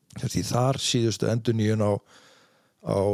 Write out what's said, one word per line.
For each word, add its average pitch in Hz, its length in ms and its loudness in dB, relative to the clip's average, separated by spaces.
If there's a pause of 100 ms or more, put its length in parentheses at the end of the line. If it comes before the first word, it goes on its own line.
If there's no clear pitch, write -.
(100)
sem - 220 -8
því - 160 -2
þar 127 320 0
síðustu 117 480 0
endurnýjun 110 560 0
á, 104 80 2 (920)
á 107 120 0 (180)